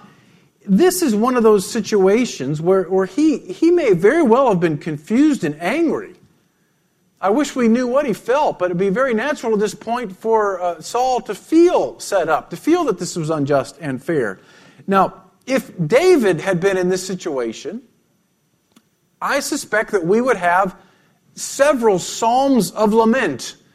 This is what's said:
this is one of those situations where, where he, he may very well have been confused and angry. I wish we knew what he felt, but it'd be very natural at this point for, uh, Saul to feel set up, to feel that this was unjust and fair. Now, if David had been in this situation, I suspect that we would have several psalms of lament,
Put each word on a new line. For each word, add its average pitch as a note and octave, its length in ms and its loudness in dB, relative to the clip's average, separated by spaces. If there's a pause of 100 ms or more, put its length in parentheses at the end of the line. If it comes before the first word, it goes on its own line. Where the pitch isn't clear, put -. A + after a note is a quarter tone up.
(680)
this E4 340 4
is C4+ 140 0
one B3 220 0
of A3+ 80 2
those G#3+ 260 4
situations G3 880 0
where, F#3 240 2
where F#3+ 220 0
he, C#4+ 320 0
he D#4+ 320 0
may D#4+ 220 4
very A3+ 300 4
well B3+ 260 4
have F#3+ 100 2
been E3 200 -2
confused G#3+ 680 0
and D3 180 -4
angry. F#3+ 520 -4 (1040)
I F#3 100 -2
wish C#4 240 -2
we A#3+ 140 2
knew B3 180 2
what C4+ 180 0
he A3 100 -2
felt, B3+ 440 -2
but F3+ 60 -4
it'd F3+ 140 -2
be G3 100 0
very A#3+ 260 0
natural B3+ 380 -4
at G#3 80 0
this G3+ 160 -4
point A3+ 400 -8
for, G#3 440 -2
uh, F3 200 -4
Saul B3 400 -2
to A3 160 -10
feel D#4 640 2
set F3 280 -2
up, C#3+ 220 -2
to F3 60 -12
feel E4+ 280 0
that G#3+ 140 -2
this F3 160 -10
was D#3+ 160 -4
unjust C#3+ 500 -2
and C3 220 -8
fair. A#2 380 -4 (480)
Now, F#3+ 340 0 (240)
if B3+ 240 -2 (160)
David A3+ 540 2
had F#3+ 180 -2
been F#3+ 180 0
in F3+ 120 0
this F#3 180 -2
situation, D#3 760 -8 (1400)
I A3+ 180 -2
suspect A3+ 540 -4
that F#3 120 0
we G#3 160 2
would B3 160 0
have F3+ 380 0 (600)
several A#3 680 0
psalms A#3+ 720 0
of G#3+ 200 0
lament, A3+ 600 0 (200)